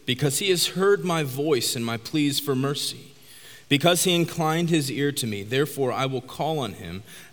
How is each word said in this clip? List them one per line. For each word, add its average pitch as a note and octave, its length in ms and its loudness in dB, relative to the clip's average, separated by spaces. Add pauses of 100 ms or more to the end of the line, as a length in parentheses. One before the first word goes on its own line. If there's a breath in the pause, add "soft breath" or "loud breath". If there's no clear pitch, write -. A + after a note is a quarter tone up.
because C#3 320 0
he G3+ 100 2
has F3 200 2
heard F#3+ 360 2
my E3 160 0
voice D3 540 0
and A#2 100 -4
my A#2 120 -2
pleas C#3+ 420 0
for C#3 160 0
mercy. - 580 -4 (560 loud breath)
Because E3+ 360 6
he F3+ 100 4
inclined E3 560 0
his D3 180 2
ear C#3 220 0
to C3+ 160 -4
me, G2+ 160 -4
therefore C3 480 0
I B2 160 0
will C3 120 -4
call D#3 380 -4
on A2+ 160 -4
him F#2 300 -12 (300 loud breath)